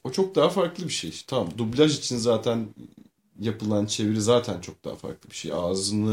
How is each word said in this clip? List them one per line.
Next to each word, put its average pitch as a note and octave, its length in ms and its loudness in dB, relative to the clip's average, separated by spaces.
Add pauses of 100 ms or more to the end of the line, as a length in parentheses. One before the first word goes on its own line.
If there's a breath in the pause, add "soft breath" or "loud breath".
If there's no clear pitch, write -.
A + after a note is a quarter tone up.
o B2+ 80 -6
çok F#3+ 240 0
daha D3+ 140 6
farklı F3 380 -2
bir - 60 -6
şey. - 340 -8
Tamam, G#2+ 300 -2
dublaj B2 400 4
için B2 200 -4
zaten A2+ 500 0 (720)
yapılan G#2+ 460 0
çeviri G#2+ 360 0
zaten A2 400 4
çok - 240 -14
daha - 100 -8
farklı - 340 -14
bir - 60 -16
şey. D#2 180 -8
Ağzını G2 580 0